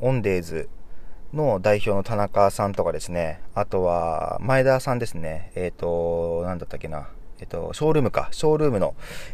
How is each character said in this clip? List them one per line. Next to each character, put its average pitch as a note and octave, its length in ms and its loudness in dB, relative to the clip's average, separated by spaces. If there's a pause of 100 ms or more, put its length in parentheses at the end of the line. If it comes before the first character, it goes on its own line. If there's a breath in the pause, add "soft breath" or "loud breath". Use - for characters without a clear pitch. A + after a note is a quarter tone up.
オ B2+ 80 4
ン B2+ 100 2
デ F#2+ 180 2
ー - 40 0
ズ E2 260 -4 (640 soft breath)
の C#3 260 2
代 G#2 180 4
表 G#2 160 2
の G2 100 2
田 A2 120 -2
中 G2+ 360 4
さ G#2 160 0
ん G2+ 60 -2
と G2 100 0
か E2+ 80 2
で D#2+ 80 -4
す - 100 -8
ね、 E2+ 320 -2 (140)
あ G#2 100 0
と F#2+ 180 0
は E2 560 0
前 C3 240 2
田 C3 160 4
さ C3 140 -2
ん B2 60 0
で A#2 80 -2
す - 80 -4
ね、 D#2+ 400 -2
え F2+ 140 -2
ー - 20 -4
と、 E2+ 760 0
な F#2 80 -2
ん F2 60 -6
だ E2 60 -8
っ - 20 -8
た D2+ 100 -6
っ - 20 -4
け - 80 -8
な、 D2+ 220 -8 (300)
え - 60 -12
ー - 20 -12
と、 E2+ 260 -6
シ - 80 -6
ョ D3+ 80 4
ー D#3 40 4
ル D3+ 80 6
ー - 20 4
ム A2 80 2
か、 - 180 0
シ - 160 0
ョ D3+ 80 6
ー D#3 40 4
ル D3+ 100 4
ー C#3 40 4
ム G#2+ 80 0
の、 D#2+ 140 2 (400 loud breath)